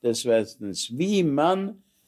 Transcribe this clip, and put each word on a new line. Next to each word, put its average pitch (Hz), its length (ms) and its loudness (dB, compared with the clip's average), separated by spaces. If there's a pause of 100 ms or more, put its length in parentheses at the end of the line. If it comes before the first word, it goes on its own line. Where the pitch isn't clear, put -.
des 117 240 0
Westens, 107 720 -2
wie 190 260 2
man 180 600 0 (260)